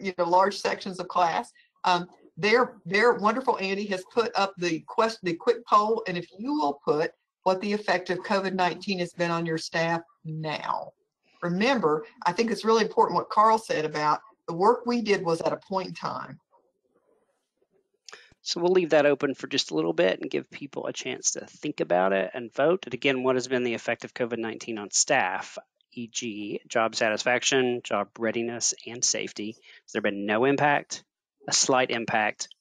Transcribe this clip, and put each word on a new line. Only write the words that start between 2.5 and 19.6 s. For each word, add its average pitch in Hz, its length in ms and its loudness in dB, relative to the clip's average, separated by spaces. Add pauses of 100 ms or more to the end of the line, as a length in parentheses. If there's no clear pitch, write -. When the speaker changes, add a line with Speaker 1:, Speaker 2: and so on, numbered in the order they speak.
Speaker 1:
their 214 260 4
wonderful 220 460 0
Andy 196 300 -2
has 185 220 -4
put 220 260 0
up 196 200 0
the 170 300 -2
quest-, 220 360 0
the 170 120 -2
quick 233 320 -2
poll, 220 400 2
and 180 100 -2
if 175 120 -6 (100)
you 262 160 -4
will 302 280 -2
put 160 280 0 (320)
what 185 180 2
the 208 140 -2
effect 185 340 -2
of 175 120 -2
covid 190 340 0
nineteen 180 460 0
has 175 120 -4
been 175 180 -2
on 170 140 -2
your 160 140 -2
staff 165 420 -2 (240)
now. 156 680 -6 (500)
Remember, 175 640 2 (180)
I 175 80 2
think 226 180 0
it's - 140 -4
really 220 200 4
important 220 320 2
what 165 120 0
Carl 220 300 6
said 156 260 -2
about 151 360 0 (260)
the 170 80 -6
work 233 320 4
we 240 160 0
did 196 200 0
was 165 200 0
at 156 100 0
a 151 60 -4
point 185 300 -6
in 170 60 -12
time. - 460 -8 (2000)
Speaker 2:
So - 220 -6
we'll 180 100 4
leave 180 180 4
that 147 140 6
open 143 300 2
for - 120 -10
just 139 240 -4